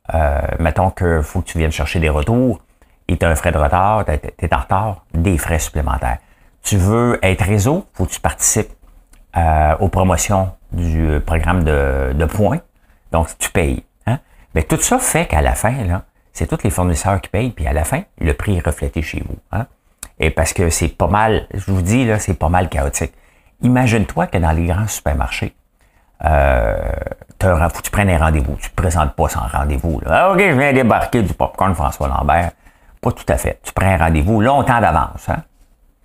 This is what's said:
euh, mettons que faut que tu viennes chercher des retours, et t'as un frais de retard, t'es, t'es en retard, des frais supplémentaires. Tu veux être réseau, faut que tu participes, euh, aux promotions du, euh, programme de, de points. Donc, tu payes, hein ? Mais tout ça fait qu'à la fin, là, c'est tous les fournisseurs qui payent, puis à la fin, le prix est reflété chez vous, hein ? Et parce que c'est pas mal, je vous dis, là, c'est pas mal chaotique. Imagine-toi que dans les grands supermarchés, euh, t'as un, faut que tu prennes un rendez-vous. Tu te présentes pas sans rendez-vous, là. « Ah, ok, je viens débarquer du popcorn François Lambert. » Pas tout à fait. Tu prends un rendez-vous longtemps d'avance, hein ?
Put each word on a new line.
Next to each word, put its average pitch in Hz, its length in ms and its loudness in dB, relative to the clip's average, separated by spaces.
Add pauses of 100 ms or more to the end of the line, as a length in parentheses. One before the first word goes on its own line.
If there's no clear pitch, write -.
(140)
euh, 73 260 0 (200)
mettons 87 320 2
que 85 300 0
faut 82 200 -4
que - 60 -8
tu - 100 -8
viennes 80 140 0
chercher - 280 -2
des 80 100 2
retours, 110 500 0 (480)
et 87 100 0
t'as 85 120 2
un 80 60 4
frais 85 160 0
de 80 60 0
retard, 92 480 2
t'es, 76 140 -2
t'es - 340 -4
en - 60 0
retard, 98 440 -2 (100)
des 85 260 2
frais 82 200 -2
supplémentaires. 62 600 -4 (420)
Tu - 160 0
veux 113 460 2
être 92 200 2
réseau, 107 500 0
faut - 120 -2
que - 60 -8
tu - 80 -10
participes, - 520 -2 (640)
euh, 78 420 4
aux 95 100 0
promotions 92 600 0 (200)
du, 80 380 0
euh, 76 100 0
programme 82 460 0
de, 67 480 0
de 76 120 0
points. 107 340 0 (520)
Donc, 82 160 0 (100)
tu - 140 -8
payes, 73 320 -2 (240)
hein ? 123 120 -2 (340)
Mais 80 100 0
tout 160 160 0
ça - 180 0
fait - 280 0
qu'à 78 160 0
la 64 140 2
fin, 139 280 -2
là, 90 200 -2 (280)
c'est - 160 -4
tous 80 160 -4
les 107 60 0
fournisseurs 90 500 0
qui - 100 -10
payent, 120 200 -2
puis 78 180 -6
à 67 60 -2
la 76 100 0
fin, 143 200 -2 (160)
le 82 140 0
prix 101 240 -2
est 82 80 -4
reflété 80 360 -2
chez - 260 -6
vous, - 80 -8 (160)
hein ? 110 140 -4 (540)
Et 78 100 2
parce 78 240 0
que 87 160 0
c'est 82 180 0
pas - 200 -2
mal, 104 460 2
je 98 160 -6
vous 95 120 2
dis, 113 240 2
là, 107 140 2
c'est 101 140 -4
pas 76 140 -2
mal 87 220 2
chaotique. 71 440 -4 (480)
Imagine-toi 123 640 2
que - 100 -2
dans 82 140 2
les 80 140 2
grands 92 220 0
supermarchés, - 680 -4 (680)
euh, 67 540 2 (600)
t'as 92 160 2
un, 85 160 2
faut - 100 -8
que - 40 -14
tu - 80 -8
prennes 101 180 2
un 87 80 2
rendez-vous. 76 380 0
Tu - 140 -12
te - 60 -20
présentes 80 400 0
pas 80 120 0
sans - 200 -4
rendez-vous, 73 520 -2
là. « - 80 -8 (200)
Ah, 196 40 4
ok, 185 80 2
je 185 180 4
viens 143 140 2
débarquer 117 520 2
du 85 100 -2
popcorn - 420 0
François 69 320 -2
Lambert. » 71 440 0 (500)
Pas - 100 0
tout - 160 -12
à - 100 0
fait. - 260 -6
Tu - 100 -16
prends 92 140 0
un 95 100 4
rendez-vous 80 420 4
longtemps 123 400 2
d'avance, 82 480 0
hein ? - 160 -4 (600)